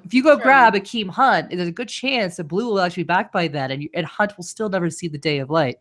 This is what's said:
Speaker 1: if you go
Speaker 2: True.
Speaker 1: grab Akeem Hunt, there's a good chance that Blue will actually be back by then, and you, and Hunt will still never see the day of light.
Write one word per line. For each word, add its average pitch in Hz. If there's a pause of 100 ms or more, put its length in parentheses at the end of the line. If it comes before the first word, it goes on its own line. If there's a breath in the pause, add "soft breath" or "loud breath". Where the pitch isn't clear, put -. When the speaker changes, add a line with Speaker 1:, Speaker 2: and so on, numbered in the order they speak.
Speaker 1:
if 175
you 254
go 294
Speaker 2:
True. -
Speaker 1:
grab 254
Akeem 202
Hunt, 214
there's 180
a -
good 226
chance 233
that 180
Blue 180
will 202
actually 175
be -
back 185
by 175
then, 143
and 139
you, 151
and 170
Hunt 208
will 175
still 214
never 180
see 170
the 147
day 147
of 131
light. 147